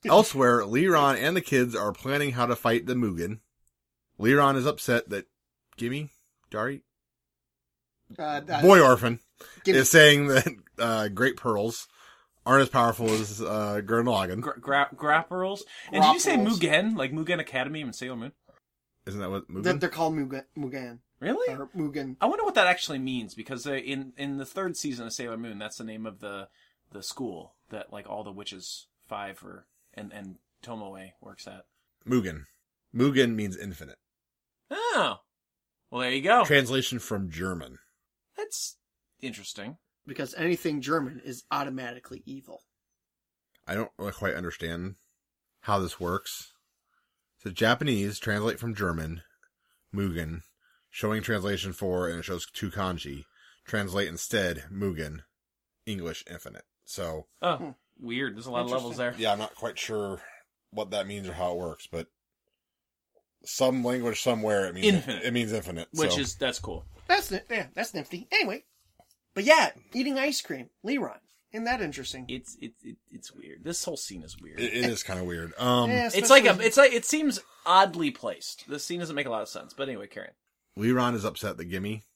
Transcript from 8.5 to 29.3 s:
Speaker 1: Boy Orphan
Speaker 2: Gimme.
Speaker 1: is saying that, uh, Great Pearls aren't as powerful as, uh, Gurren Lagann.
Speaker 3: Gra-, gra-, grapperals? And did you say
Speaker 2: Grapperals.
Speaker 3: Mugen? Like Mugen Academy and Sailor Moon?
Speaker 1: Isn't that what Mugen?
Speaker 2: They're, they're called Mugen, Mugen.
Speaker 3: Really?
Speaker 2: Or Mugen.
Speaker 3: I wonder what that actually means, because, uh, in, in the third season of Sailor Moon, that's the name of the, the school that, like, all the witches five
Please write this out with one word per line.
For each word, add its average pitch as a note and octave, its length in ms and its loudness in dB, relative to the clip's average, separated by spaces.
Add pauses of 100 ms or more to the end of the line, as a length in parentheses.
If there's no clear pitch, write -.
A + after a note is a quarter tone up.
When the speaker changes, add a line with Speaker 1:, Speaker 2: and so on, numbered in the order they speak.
Speaker 1:
Boy F#3 200 12
Orphan A#2+ 380 8 (460)
Speaker 2:
Gimme. F#3 140 6
Speaker 1:
is C3 100 4
saying D3 380 12
that, C3 200 4 (320)
uh, A2+ 300 0
Great A#2 260 2
Pearls A2+ 520 -2 (580)
aren't C3+ 160 8
as C3 80 4
powerful A#2 400 2
as, G#2+ 320 0
uh, G#2+ 420 -2
Gurren A#2 220 2
Lagann. G2 340 2
Speaker 3:
Gra-, A#2+ 220 -6
gra-, C#3+ 340 2
grapperals? F3 680 0 (300)
And F#3 120 6
did D#3 100 10
you F4+ 60 4
say F4 180 2
Speaker 2:
Grapperals. G#3+ 220 2
Speaker 3:
Mugen? E3+ 360 2
Like C3+ 160 -2
Mugen D#3+ 280 -2
Academy C#3+ 420 -4
and B2 120 -8
Sailor B2+ 220 -10
Moon? A#2+ 160 -10 (760)
Speaker 1:
Isn't G2 120 -8
that F#2 120 -4
what G2 180 -6
Mugen? F2+ 140 -8
Speaker 2:
They're, F3+ 100 2
they're D3+ 160 0
called D#3+ 260 0
Mugen, C3+ 280 -4 (140)
Mugen. B2+ 420 -10 (200)
Speaker 3:
Really? F4+ 340 -2
Speaker 2:
Or C#4 220 -10
Mugen. C#3+ 460 -4
Speaker 3:
I G3+ 60 4
wonder G#4 180 0
what G#4 100 0
that F#3+ 120 6
actually E3 320 0
means, C3 340 -4
because, B2 340 -10
uh, C#3+ 60 -4
in, C3+ 420 -6
in C#3 220 -6
the C3+ 80 -8
third F#3 320 -6
season A#2+ 300 -8
of A#2 60 -10
Sailor A#2 240 -8
Moon, A2+ 220 -10
that's G#2+ 180 -10
the A#2+ 60 -14
name A2 220 -10
of G2+ 160 -12
the, G2+ 260 -10 (440)
the G2+ 120 -14
school F2+ 520 -10 (160)
that, G#2+ 200 -14
like, G2+ 180 -16
all G#2 140 -8
the G#2 80 -14
witches G2 560 -14 (220)
five G2+ 340 -10